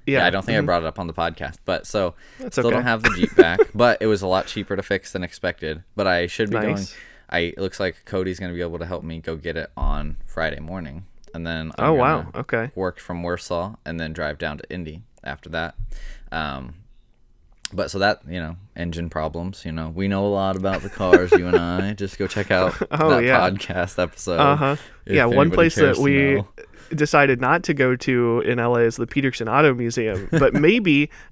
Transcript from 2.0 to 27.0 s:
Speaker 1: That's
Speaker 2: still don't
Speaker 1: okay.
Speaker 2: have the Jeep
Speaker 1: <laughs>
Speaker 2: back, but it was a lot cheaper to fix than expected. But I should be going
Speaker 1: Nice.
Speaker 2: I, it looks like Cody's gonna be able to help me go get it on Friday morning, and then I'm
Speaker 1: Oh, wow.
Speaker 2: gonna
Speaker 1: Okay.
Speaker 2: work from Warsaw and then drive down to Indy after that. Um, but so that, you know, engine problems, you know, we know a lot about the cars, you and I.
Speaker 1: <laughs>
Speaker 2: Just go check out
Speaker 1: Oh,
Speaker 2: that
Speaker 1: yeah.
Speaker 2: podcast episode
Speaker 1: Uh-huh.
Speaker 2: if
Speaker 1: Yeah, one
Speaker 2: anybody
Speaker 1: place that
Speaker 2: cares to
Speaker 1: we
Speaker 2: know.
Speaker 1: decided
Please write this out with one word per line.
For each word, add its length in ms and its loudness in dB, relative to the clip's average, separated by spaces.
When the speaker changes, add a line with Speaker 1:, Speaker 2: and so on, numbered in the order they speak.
Speaker 1:
That's 160 -10
Speaker 2:
still 160 2
don't 100 2
Speaker 1:
okay. 80 -2
Speaker 2:
have 140 0
the 80 4
Jeep 260 -2
Speaker 1:
<laughs> 0 -
Speaker 2:
back, 220 6
but 260 2
it 60 0
was 160 2
a 60 -4
lot 180 0
cheaper 300 -6
to 60 -6
fix 300 -4
than 120 -6
expected. 580 -6
But 100 0
I 220 2
should 220 -2
be 80 -2
going 180 0
Speaker 1:
Nice. 180 -8
Speaker 2:
I, 100 -2
it 200 -2
looks 220 -6
like 240 -4
Cody's 340 -4
gonna 140 -6
be 80 -6
able 180 -4
to 80 -8
help 160 -6
me 180 -8
go 160 -8
get 200 -8
it 200 -8
on 480 0
Friday 360 -4
morning, 460 -12
and 100 -8
then 320 -6
I'm 140 -2
Speaker 1:
Oh, 40 4
wow. 280 2
Speaker 2:
gonna 160 -12
Speaker 1:
Okay. 380 -4
Speaker 2:
work 240 -4
from 240 -8
Warsaw 500 -4
and 140 -8
then 140 -6
drive 260 -6
down 200 -6
to 120 -16
Indy 320 -10
after 260 -12
that. 240 -6
Um, 440 -8
but 180 -4
so 80 -6
that, 300 2
you 100 -6
know, 180 -8
engine 340 -6
problems, 540 -6
you 80 -8
know, 200 -8
we 140 -2
know 180 0
a 40 2
lot 280 0
about 260 -2
the 60 -8
cars, 440 4
you 160 4
and 80 2
I. 380 -2
Speaker 1:
<laughs> 0 -
Speaker 2:
Just 220 -8
go 120 -2
check 240 -2
out 220 4
Speaker 1:
Oh, 180 4
Speaker 2:
that 140 4
Speaker 1:
yeah. 160 4
Speaker 2:
podcast 500 -4
episode 380 -2
Speaker 1:
Uh-huh. 380 4
Speaker 2:
if 120 -2
Speaker 1:
Yeah, 80 6
one 240 4
Speaker 2:
anybody 80 -2
Speaker 1:
place 180 4
that 80 2
Speaker 2:
cares 140 6
to 60 0
Speaker 1:
we 340 4
Speaker 2:
know. 120 -2
Speaker 1:
decided 460 4